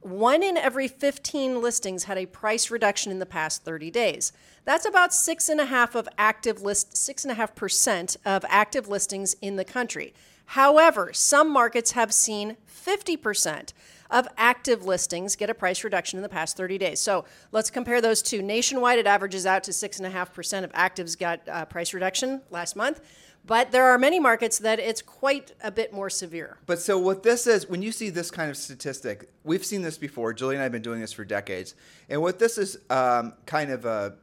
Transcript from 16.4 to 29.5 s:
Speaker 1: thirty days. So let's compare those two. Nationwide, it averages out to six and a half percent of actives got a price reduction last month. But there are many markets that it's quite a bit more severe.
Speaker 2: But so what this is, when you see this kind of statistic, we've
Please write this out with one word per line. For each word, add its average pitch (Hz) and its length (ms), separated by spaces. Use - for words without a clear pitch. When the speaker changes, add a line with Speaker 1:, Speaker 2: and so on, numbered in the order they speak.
Speaker 1:
thirty 185 220
days. 170 200
So 190 280
let's 214 160
compare 240 320
those 226 220
two. 214 180
Nationwide, 240 580
it 220 80
averages 190 380
out 185 200
to 196 100
six 196 240
and 190 80
a 185 40
half 185 220
percent 190 320
of - 80
actives 175 460
got 170 280
a 160 200
price 170 260
reduction 196 560
last 175 260
month. 254 280
But 240 260
there 254 180
are 247 80
many 302 220
markets 226 380
that 220 200
it's 226 240
quite - 500
a 214 80
bit 208 220
more 196 180
severe. 170 560
Speaker 2:
But 170 140
so 190 180
what 190 240
this 233 240
is, 220 220
when 180 140
you 214 80
see 220 200
this 170 200
kind 156 200
of 135 60
statistic, 127 720
we've 180 200